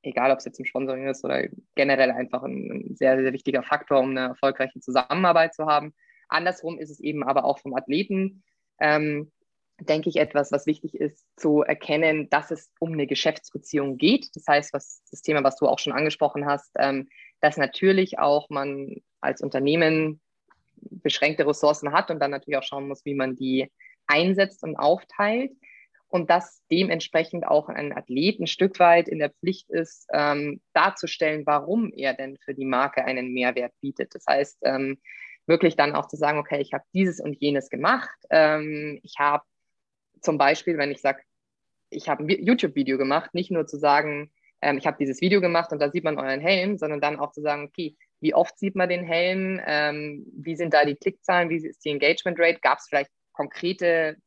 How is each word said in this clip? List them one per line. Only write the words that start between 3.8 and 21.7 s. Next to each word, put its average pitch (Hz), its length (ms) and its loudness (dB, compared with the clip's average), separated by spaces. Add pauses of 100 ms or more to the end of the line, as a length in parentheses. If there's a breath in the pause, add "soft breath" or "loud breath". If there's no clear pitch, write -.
um 135 120 2
eine 127 180 -2
erfolgreiche 131 500 -2
Zusammenarbeit 165 720 2
zu 156 120 -6
haben. 151 280 0 (360 soft breath)
Andersrum 170 500 -2
ist 156 100 -12
es 147 100 -20
eben 147 240 -4
aber 139 200 2
auch 139 160 0
vom 131 160 -10
Athleten, 190 680 -4 (360)
ähm, 151 520 0 (500)
denke 156 280 0
ich, 156 80 -2
etwas, 147 340 0
was 143 140 -2
wichtig 156 300 -4
ist, - 300 -6 (120)
zu 147 240 4
erkennen, 156 680 0
dass 151 220 0
es - 280 -10
um 165 140 -4
eine 143 140 -2
Geschäftsbeziehung 143 920 -4
geht. 196 380 4
Das - 120 -18
heißt, 147 260 2
was, - 360 -10
das - 120 -20
Thema, 147 220 0
was 135 140 2
du - 100 2
auch 135 120 2
schon 143 140 -4
angesprochen 147 520 -2
hast, 143 320 -2
ähm, 135 320 0 (320 loud breath)
dass 147 160 4
natürlich 190 600 2
auch 147 300 2
man 139 480 -8 (240)
als 135 200 -4
Unternehmen 156 800 0 (540)
beschränkte - 720 -2
Ressourcen 147 440 0